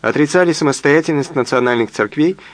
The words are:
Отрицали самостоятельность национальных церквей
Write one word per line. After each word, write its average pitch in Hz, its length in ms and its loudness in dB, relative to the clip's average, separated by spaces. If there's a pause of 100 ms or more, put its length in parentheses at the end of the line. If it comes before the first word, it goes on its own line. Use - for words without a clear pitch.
Отрицали 151 520 0
самостоятельность 147 800 0
национальных 123 560 0
церквей 151 460 -2 (160)